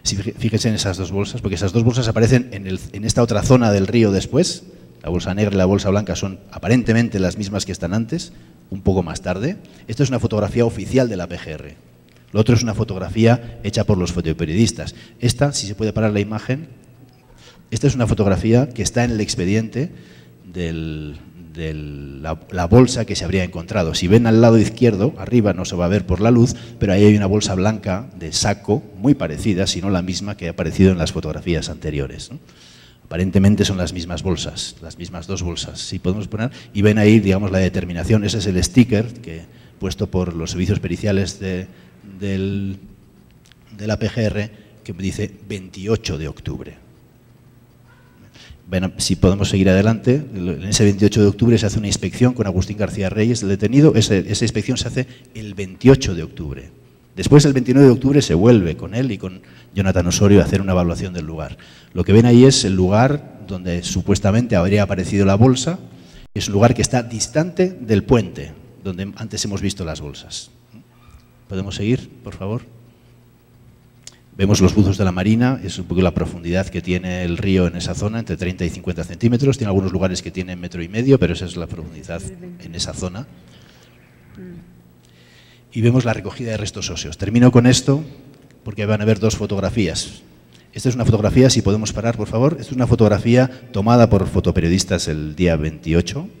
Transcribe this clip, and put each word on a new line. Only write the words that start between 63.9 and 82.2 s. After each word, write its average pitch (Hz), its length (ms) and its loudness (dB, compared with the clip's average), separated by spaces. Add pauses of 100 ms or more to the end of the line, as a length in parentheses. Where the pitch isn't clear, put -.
habría 98 260 2
aparecido 98 420 0
la 98 100 4
bolsa. 127 440 2 (540)
Es 101 140 -6
un 104 80 -6
lugar 117 180 6
que 113 80 -2
está 120 220 -2
distante 156 640 -2
del 110 340 -2
puente, 80 480 0 (320)
donde 95 320 -8
antes 107 300 -8
hemos 98 160 -6
visto 95 240 -4
las 78 160 -8
bolsas. - 500 -16 (960)
¿Podemos 95 280 -8
seguir, 110 340 -2 (120)
por - 140 -16
favor? 104 280 -8 (1700)
Vemos 101 220 2
los 90 160 4
buzos 95 220 2
de 101 80 0
la 90 80 0
Marina, 113 500 0
es 92 160 -10
un 87 60 -10
poco 90 160 -2
la 87 120 2
profundidad 87 540 -4
que 85 140 -8
tiene 90 420 -4
el 85 140 -4
río 92 300 2
en 85 100 -4
esa 85 180 -6
zona, 107 240 -4
entre 92 160 -6
treinta 90 300 -6
y 82 40 -4
cincuenta 85 360 -8
centímetros. 120 520 0
Tiene 107 120 -4
algunos 95 240 0
lugares 92 280 -2
que 87 100 -12
tienen 90 280 -10
metro 87 240 -10
y 85 60 -10
medio, 123 280 2
pero 85 140 0
esa 85 140 -6
es 87 100 -12
la 85 120 -8
profundidad 82 540 -12 (380)